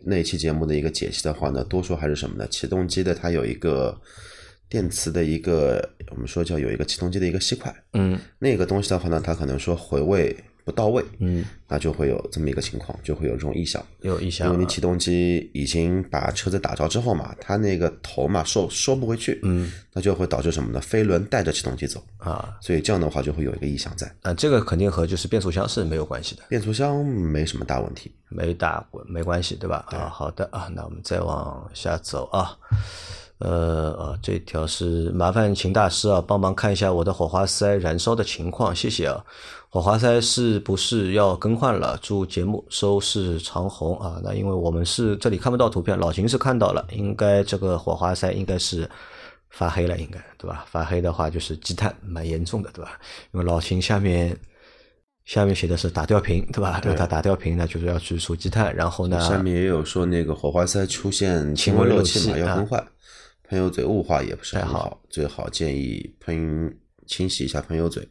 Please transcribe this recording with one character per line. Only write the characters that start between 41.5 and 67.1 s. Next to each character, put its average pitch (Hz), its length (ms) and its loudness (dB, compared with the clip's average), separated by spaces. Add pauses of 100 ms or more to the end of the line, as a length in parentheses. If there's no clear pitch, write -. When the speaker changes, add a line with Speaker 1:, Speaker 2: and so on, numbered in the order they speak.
Speaker 2:
换 117 200 2
了？ 65 260 -2
祝 98 240 0
节 90 180 -2
目 104 240 -2
收 101 320 2
视 92 380 0
长 87 320 -2
虹 85 300 -2
啊！ 87 240 -6
那 95 100 -4
因 101 140 0
为 98 40 0
我 87 200 2
们 85 120 2
是 107 340 2
这 - 120 0
里 98 80 2
看 123 140 0
不 123 60 2
到 120 120 4
图 101 100 -2
片， 92 200 0
老 85 120 2
秦 92 160 2
是 123 80 2
看 131 220 2
到 98 140 4
了， 90 200 0
应 104 240 -4
该 101 280 6
这 98 160 -2
个 92 180 2
火 82 180 -2
花 90 200 0
塞 92 160 0
应 98 120 -2
该 92 140 0
是 82 320 -2 (640)
发 85 180 -2
黑 85 160 0
了， 87 140 0
应 80 100 -8
该， 90 100 -12 (200)
对 90 100 -10
吧？ 82 220 -10
发 80 120 -2
黑 85 160 0
的 85 140 2
话 80 160 0
就 85 100 -4
是 - 180 -6
积 - 180 -6
碳， 101 260 -2
蛮 85 260 -8
严 82 160 -2
重 98 200 -2
的， - 100 -12
对 85 100 -14
吧？ - 160 -14 (340)
因 92 60 -2
为 87 60 0
老 85 160 4
秦 92 180 0
下 101 200 2
面， 87 360 2 (920)
下 104 200 2
面 98 100 4
写 85 120 0
的 85 100 2
是 85 140 -2
打 80 160 -2
吊 104 120 6
瓶， 85 320 2
对 - 80 -2
吧？ 90 220 0
Speaker 1:
对。 82 100 2
Speaker 2:
那 78 60 2
他 - 80 2
打 80 160 2
吊 95 140 4
瓶 85 200 0
呢， 87 120 2
就 85 120 -6
是 85 60 -2
要 87 140 0
去 87 180 -4
除 85 180 -4
积 87 140 -4
碳， 107 260 2
然 85 140 2
后 90 160 -2
呢， 90 140 2
Speaker 1:
下 95 180 4
面 92 160 2
也 90 120 4
有 82 200 2
说 90 220 0
那 85 160 2
个 76 100 0
火 73 160 -2
花 87 160 4
塞 95 220 2
出 - 240 -2
现 82 420 2
轻 92 240 4
微 - 100 8
漏 98 140 6
气 85 180 2
嘛， - 60 2
Speaker 2:
轻 107 80 2
微 76 60 0
漏 85 60 2
气， 87 40 2
Speaker 1:
要 90 60 2
更 98 100 2
换。 117 140 0
Speaker 2:
啊。 - 80 -4 (640)
Speaker 1:
喷 95 80 0
油 92 120 4
嘴 87 160 0
雾 95 180 2
化 76 180 2
也 50 140 -4
不 - 80 -14
是 - 140 -6
很 92 100 0
好， - 60 -2
Speaker 2:
太 85 160 -2
好。 - 200 -14
Speaker 1:
最 76 160 -2
好 - 240 -6
建 76 240 -2
议 60 460 -4
喷， 80 580 -2 (280)
清 92 240 -2